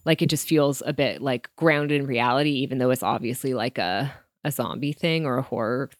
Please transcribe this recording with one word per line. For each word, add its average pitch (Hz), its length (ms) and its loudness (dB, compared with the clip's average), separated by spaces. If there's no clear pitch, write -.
Like, 160 160 2
it 151 80 2
just - 180 -2
feels 143 380 2
a 147 80 -2
bit, 131 280 -2
like, 127 360 -4
grounded 147 440 2
in 139 60 -4
reality, 127 440 2
even 131 260 -2
though 127 140 4
it's 127 120 0
obviously, 117 520 -2
like, 117 240 -2
a, 98 340 -2
a 139 80 0
zombie 131 420 -4
thing 160 320 0
or 127 120 0
a 127 40 0
horror 120 480 -4